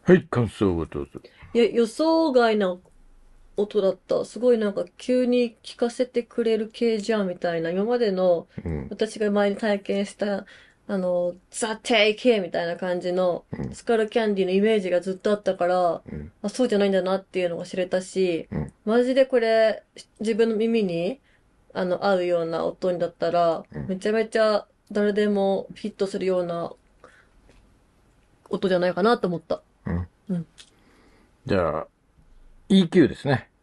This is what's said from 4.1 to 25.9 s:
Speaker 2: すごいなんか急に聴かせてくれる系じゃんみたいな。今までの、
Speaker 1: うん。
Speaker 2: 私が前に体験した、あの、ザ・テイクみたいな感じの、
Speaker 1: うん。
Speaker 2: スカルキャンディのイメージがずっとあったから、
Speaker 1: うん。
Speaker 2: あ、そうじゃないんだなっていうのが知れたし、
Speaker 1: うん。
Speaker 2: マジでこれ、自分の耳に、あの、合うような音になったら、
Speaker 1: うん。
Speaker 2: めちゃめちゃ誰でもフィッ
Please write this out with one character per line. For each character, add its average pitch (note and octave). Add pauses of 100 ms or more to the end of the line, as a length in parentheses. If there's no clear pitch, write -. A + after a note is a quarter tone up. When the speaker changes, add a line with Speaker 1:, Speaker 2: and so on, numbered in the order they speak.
Speaker 2:
す -
ご B3
い A3+
な G#3
ん -
か F3 (140)
急 B3+
に A#3+
聴 -
か A#3
せ B3
て A#3+
く -
れ A3
る G#3+
系 A3+
じ G#3
ゃ G#3
ん F#3
み F3+
た F3
い E3
な。 E3
今 F#3+
ま A#3+
で A3+
の、 F3+ (180)
Speaker 1:
う E3+
ん。 D3+
Speaker 2:
私 G#3+
が G#3
前 G3+
に G3
体 G3+
験 G3
し -
た、 G3+ (420)
あ G3+
の、 F3+ (160)
ザ・ G#3+
テ G#3+
イ G#3+
ク A3+
み E3+
た E3+
い E3+
な F3
感 F3+
じ F3+
の、 F3+
Speaker 1:
う -
ん。 C3
Speaker 2:
ス -
カ A#3
ル G#3+
キ A#3+
ャ A3
ン G#3
デ F#3+
ィ -
の F3+
イ F#3+
メ A3
ー G#3+
ジ F#3
が F3
ず F#3+
っ -
と G#3
あ G3+
っ G3+
た F#3+
か F3
ら、 F3+
Speaker 1:
う -
ん。 - (100)
Speaker 2:
あ、 G#3
そ B3+
う -
じ G#3
ゃ G3+
な G3+
い G3
ん -
だ F#3+
な F#3
っ F#3+
て -
い F3+
う F3
の E3+
が F3
知 F#3
れ F3+
た F#3
し、 F#3
Speaker 1:
う -
ん。 D3 (100)
Speaker 2:
マ A3+
ジ B3+
で C4+
こ C4
れ、 A3+ (360)
自 A3
分 A3+
の G#3+
耳 A3+
に、 F3+ (540)
あ F#3+
の、 F3+
合 G3
う F3+
よ F3
う E3
な E3
音 E3+
に F3
な E3+
っ E3+
た E3
ら、 E3+
Speaker 1:
う D3
ん。 C3+
Speaker 2:
め F#3+
ち F#3+
ゃ -
め A3
ち A3
ゃ G#3+ (240)
誰 G#3
で G#3
も G3
フ -
ィ A3
ッ G3+